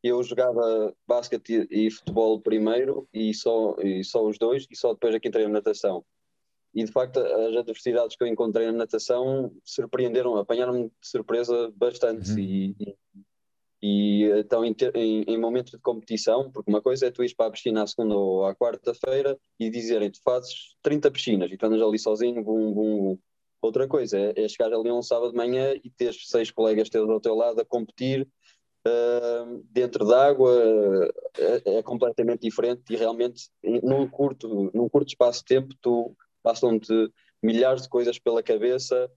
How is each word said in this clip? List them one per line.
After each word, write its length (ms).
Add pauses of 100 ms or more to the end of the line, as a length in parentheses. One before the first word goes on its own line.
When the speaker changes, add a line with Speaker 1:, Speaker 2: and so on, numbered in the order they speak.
Speaker 1:
eu 200
jogava 720 (120)
basquete 640
e, 160
e 40
futebol 500
primeiro 720
e 220
só, 460
e 240
só 200
os 140
dois, 320
e 60
só 180
depois 200
é 60
que 80
entrei 180
na 80
natação. 500 (720)
E 100
de 80
facto 260
as 380
adversidades 600
que 60
eu 60
encontrei 380
na 60
natação 800 (120)
surpreenderam, 720
apanharam-me 520
de 40 (100)
surpresa 760
bastante. 540
Speaker 2:
Uhum. 80
Speaker 1:
E, 400
e, 180 (880)
e 420 (160)
então 240
em 100
ter, 220
em, 260
em 160
momentos 340
de 60
competição, 720
porque 200
uma 120
coisa 240
é 40
tu 120
ires 120
para 120
a 40
piscina 320
à 40
segunda 280
ou 320
à 80
quarta-feira 840 (200)
e 120
dizerem, 400
"Tu 120
fazes 600
trinta 280
piscinas", 400
e 60
tu 100
andas 160
ali 160
sozinho, 460
bum, 280
bum, 300
bum. 160 (420)
Outra 280
coisa 300
é, 260
é 40
chegar 240
ali 180
um 120
sábado 300
de 40
manhã 460
e 80
teres 380
seis 220
colegas 380
teus 220
ao 100
teu 140
lado 260
a 40
competir, 640 (580)
ah, 600 (240)
dentro 360
d'água, 460 (840)
é, 400
é 40
completamente 600
diferente 480
e 60
realmente 540 (120)
em, 200
num 260
curto, 680
num 140
curto 200
espaço 320
de 60
tempo 340
tu 360 (260)
passam-te 500 (500)
milhares 400
de 60
coisas 300
pela 240
cabeça 760